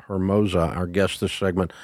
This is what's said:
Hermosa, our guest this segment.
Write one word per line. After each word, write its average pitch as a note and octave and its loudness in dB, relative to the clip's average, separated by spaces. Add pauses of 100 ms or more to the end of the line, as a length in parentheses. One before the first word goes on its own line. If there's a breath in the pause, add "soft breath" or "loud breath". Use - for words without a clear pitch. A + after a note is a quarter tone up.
Hermosa, F#2+ 2
our E2 0
guest F#2 0
this G2 -2
segment. F#2 0 (120 loud breath)